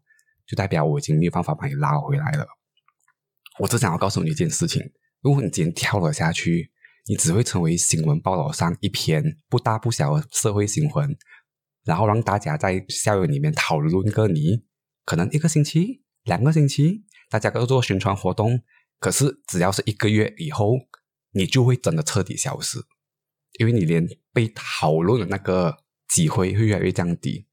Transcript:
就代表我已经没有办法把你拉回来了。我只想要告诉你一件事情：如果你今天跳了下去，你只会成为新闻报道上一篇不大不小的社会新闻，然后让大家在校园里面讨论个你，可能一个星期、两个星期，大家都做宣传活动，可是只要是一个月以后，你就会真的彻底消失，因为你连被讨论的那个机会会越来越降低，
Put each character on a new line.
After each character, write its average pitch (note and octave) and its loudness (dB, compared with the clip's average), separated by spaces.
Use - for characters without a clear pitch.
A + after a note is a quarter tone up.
就 - -12
代 F#2+ -2
表 D#2+ 0
我 D2 0
已 - -6
经 D#2 0
没 E2 4
有 E2+ 0
办 F2 0
法 D#2 -2
把 - -6
你 C#2 -6
拉 D2 0
回 C#3 -2
来 - -2
了。 - -4
我 G2+ -2
只 A#2 0
想 G#2+ 0
要 D#2+ -2
告 F#2+ 0
诉 F#2+ -2
你 D#2+ 0
一 D#2 -2
件 E2 0
事 E2 -2
情： - -4
如 C#3+ 2
果 C#3 2
你 F#2 -2
今 F2 -2
天 E2 -2
跳 - -2
了 D#2+ 0
下 E2 -2
去， E2+ -2
你 G#2 -2
只 - 0
会 G#2+ 2
成 F#2 -2
为 E2 2
新 D#2+ 0
闻 D#2 2
报 F#2+ 0
道 D2+ -2
上 F2 -2
一 G2+ -2
篇 D#2 0
不 B2 2
大 A2 -2
不 A#2 -4
小 D3 0
的 D3+ -2
社 G#2+ -2
会 G#2 2
新 D#2 0
闻， D2 -2
然 D#2+ 0
后 G#2+ 2
让 G#2+ 4
大 G2+ 0
家 D2+ -4
在 F#2+ 0
校 G#2 0
园 E2+ 2
里 C#2+ 0
面 D2+ 0
讨 D#2+ 0
论 F2+ 0
个 A2 2
你， F2+ 0
可 - -4
能 E3+ 0
一 D3+ 0
个 E3 0
星 D3+ 2
期、 F3+ -2
两 F2 0
个 D3+ 4
星 D#3 4
期， D#3 0
大 A2+ 0
家 A2 0
都 A2+ -2
做 B2+ 4
宣 G2 0
传 F#2+ 0
活 F2+ -2
动， A#2 0
可 F#2+ -2
是 C3 0
只 F2+ -2
要 F2+ 4
是 - -2
一 A2 0
个 G#2 0
月 G#2+ 2
以 D#3 -8
后， A#2 0
你 F#2+ 0
就 C3 2
会 B2 4
真 - 0
的 - -2
彻 G2 -2
底 - -10
消 C#2 -6
失， A#2 -8
因 A2 2
为 A#2+ 2
你 G#2+ 2
连 E2 2
被 A2+ 2
讨 - -2
论 F#2+ 2
的 F#2 -4
那 F#2+ -4
个 F#2 0
机 E2 2
会 G2 0
会 A2 4
越 G#2 4
来 F2+ -2
越 F#2 2
降 F2 -2
低， - -8